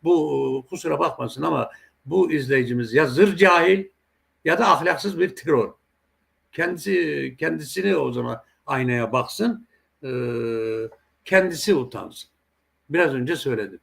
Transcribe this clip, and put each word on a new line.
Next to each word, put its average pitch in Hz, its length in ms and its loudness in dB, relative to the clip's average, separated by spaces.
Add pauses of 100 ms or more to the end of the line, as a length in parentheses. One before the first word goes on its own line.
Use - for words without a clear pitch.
Bu, 139 600 2
e, - 40 -20
kusura 156 300 -4
bakmasın 135 440 -4
ama 151 280 -2 (360)
bu 165 260 2
izleyicimiz 123 600 0
ya 151 120 6
zır 175 300 4
cahil 185 480 4 (600)
ya 160 140 0
da 220 100 4
ahlaksız 175 520 0
bir 185 160 0
terör. 123 320 2 (840)
Kendisi, 165 840 -2
kendisini 160 580 -2
o 131 160 0
zaman 120 300 -6 (240)
aynaya 123 460 -2
baksın, 202 540 -2 (360)
e, 135 80 -10 (1120)
kendisi 185 500 2
utansın. 123 560 -6 (600)
Biraz 156 240 2
önce 135 220 -2
söyledim. 107 460 -6